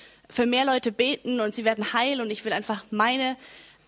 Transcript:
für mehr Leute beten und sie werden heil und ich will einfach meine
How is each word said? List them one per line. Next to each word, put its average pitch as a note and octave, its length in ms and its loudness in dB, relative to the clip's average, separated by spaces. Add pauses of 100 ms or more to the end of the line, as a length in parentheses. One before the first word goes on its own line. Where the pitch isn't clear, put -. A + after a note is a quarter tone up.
(280)
für - 160 0
mehr B3 220 2
Leute B3+ 260 2
beten B3 480 0
und G#3+ 140 -2
sie A#3 100 -6
werden G#3+ 300 0
heil B3+ 260 2
und A3+ 100 -4
ich G#3+ 140 -8
will A3 80 -2
einfach G3+ 380 -4
meine B3+ 460 0 (520)